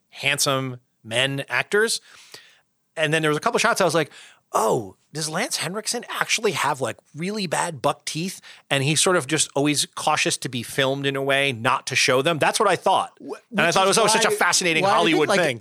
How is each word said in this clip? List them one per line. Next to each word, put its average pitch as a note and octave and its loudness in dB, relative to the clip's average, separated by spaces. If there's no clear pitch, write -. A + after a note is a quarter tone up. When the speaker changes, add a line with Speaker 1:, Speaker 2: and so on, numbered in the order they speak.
Speaker 1:
handsome C3+ -2
men C3 -2
actors." G3+ -2
And D#3 0
then D#3+ 2
there D#3 0
was D3+ 0
a D3+ -6
couple C#3+ 0
shots A3 0
I F#3+ 4
was D3+ 2
like, D#3+ 0
"Oh, D3 0
does D3+ -6
Lance G3 -4
Henriksen G#3 -6
actually G#3 -2
have, C3+ -2
like, A2 -4
really F#3+ -6
bad D#3 -4
buck D3 -2
teeth?" F3 -6
And C#3 2
he's D3 2
sort F#3 4
of D3+ 0
just D3 -2
always C#3+ 0
cautious D#3 0
to - -10
be A#2+ -6
filmed C#3 -2
in C#3 -2
a C3+ -4
way C#3 2
not B2 0
to C3 -4
show C3 4
them. D#3+ 0
That's E3 2
what G#3 4
I A#3+ 4
thought. F#3 0
Speaker 2:
Wh-, C#3 -14
Speaker 1:
And G3 0
I D#3 4
Speaker 2:
which E3+ 2
Speaker 1:
thought F#3+ 4
it - 4
was F#3+ 2
Speaker 2:
is - 4
Speaker 1:
always G#3+ 4
such A3+ 2
a G#3 4
Speaker 2:
why, G#3 0
Speaker 1:
fascinating E3+ 2
Speaker 2:
why G3 4
I - 4
think, - 4
Speaker 1:
Hollywood D#3 4
Speaker 2:
like, G3 4
Speaker 1:
thing. C#3+ 0